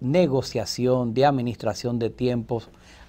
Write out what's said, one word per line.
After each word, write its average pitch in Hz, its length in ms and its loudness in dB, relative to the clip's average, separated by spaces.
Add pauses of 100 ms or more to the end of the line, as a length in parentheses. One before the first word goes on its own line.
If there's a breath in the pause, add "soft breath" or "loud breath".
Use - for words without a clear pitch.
negociación, 127 1120 0
de 131 140 4
administración 120 720 -2
de 113 120 -2
tiempos. 123 580 -2 (400 loud breath)